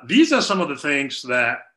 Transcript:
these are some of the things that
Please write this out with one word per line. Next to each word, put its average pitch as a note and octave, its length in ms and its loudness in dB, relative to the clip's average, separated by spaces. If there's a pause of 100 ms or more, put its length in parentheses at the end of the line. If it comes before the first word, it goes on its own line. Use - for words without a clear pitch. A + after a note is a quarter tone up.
these D4 260 4
are B3 100 4
some G3 180 0
of D#3+ 80 -2
the C#3 80 -6
things C#3 460 -4
that B2 360 0 (180)